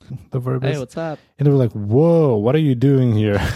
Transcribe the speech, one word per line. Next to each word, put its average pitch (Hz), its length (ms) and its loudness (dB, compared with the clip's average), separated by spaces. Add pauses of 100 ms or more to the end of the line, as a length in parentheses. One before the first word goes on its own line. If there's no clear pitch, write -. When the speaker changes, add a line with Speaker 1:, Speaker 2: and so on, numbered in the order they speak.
(320)
Speaker 1:
the 131 80 -6
verb 127 240 -6
Speaker 2:
"Hey, 139 100 -4
Speaker 1:
is. 151 60 -6
Speaker 2:
what's 127 180 -12
up?" 160 200 -8 (220)
Speaker 1:
And 139 60 0
they 147 60 4
were 139 60 4
like, 123 140 0
"Whoa, 135 680 2
what 117 180 0
are 156 40 2
you 143 160 0
doing 127 380 2
here?" 107 260 0 (160)